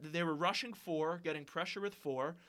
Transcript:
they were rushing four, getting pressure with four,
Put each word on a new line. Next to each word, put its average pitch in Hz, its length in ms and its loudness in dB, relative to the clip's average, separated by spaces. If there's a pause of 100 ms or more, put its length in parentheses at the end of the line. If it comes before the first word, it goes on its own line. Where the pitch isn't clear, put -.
(120)
they 170 100 2
were 165 120 4
rushing 190 380 2
four, 165 500 0
getting 156 220 -2
pressure 180 360 -2
with 202 140 -2
four, 139 420 0 (120)